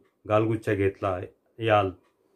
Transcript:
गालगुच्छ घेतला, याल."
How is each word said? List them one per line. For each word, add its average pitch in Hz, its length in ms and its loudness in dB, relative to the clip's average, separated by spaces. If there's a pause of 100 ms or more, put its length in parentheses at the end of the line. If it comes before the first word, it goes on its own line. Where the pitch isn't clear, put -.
(300)
गालगुच्छ 110 400 0
घेतला, 98 500 -2 (400)
याल." 107 280 2 (480)